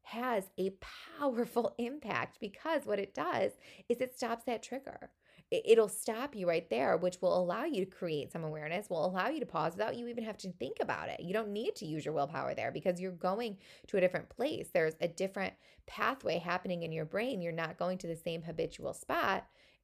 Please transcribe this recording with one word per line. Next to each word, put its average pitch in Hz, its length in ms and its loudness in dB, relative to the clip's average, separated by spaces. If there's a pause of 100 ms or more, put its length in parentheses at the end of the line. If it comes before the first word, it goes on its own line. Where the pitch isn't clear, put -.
has 226 540 -2
a 190 180 0 (440)
powerful 240 560 2
<laughs> - 20 -6
impact, 233 600 -2
because 277 460 -2
what 208 140 2
it 202 140 -4
does 254 380 0 (380)
is 240 120 2
it 254 140 -4
stops 233 300 -4
that 226 180 -2
trigger. - 460 -10 (400)
It, - 160 2
it'll 220 240 10
stop 247 460 -4
you 185 120 0
right 170 220 2
there, 226 280 4
which 180 240 0
will 180 160 4
allow 185 260 2
you 247 220 2
to 185 60 -6
create 156 400 -2
some 170 120 -4
awareness, 156 460 -2
will 165 160 2
allow 185 240 2
you 311 100 -2
to 240 60 -2
pause 165 280 0
without 214 240 -2
you 240 100 -6
even 233 160 -6
have 220 160 -6
to 185 140 -8
think 269 280 -6
about 82 280 -2
it. - 120 -8
You 185 120 -4
don't 214 200 -2
need 247 240 -2
to - 80 -8
use 151 200 -4
your 151 80 -2
willpower 143 400 0
there 117 180 -2
because 175 280 0
you're 185 120 -4
going 196 460 -2 (300)
to 202 100 0
a 180 40 6
different 180 280 2
place. - 440 -4
There's 160 280 4
a 175 60 2
different 190 460 -2 (340)
pathway 214 500 0
happening 175 460 -2
in 160 80 -4
your 160 140 -2
brain. 208 360 -2
You're 170 100 -2
not 165 260 -4
going 180 220 0
to 180 80 -6
the 165 80 -4
same 165 280 -4
habitual - 500 -4
spot. - 520 0 (380)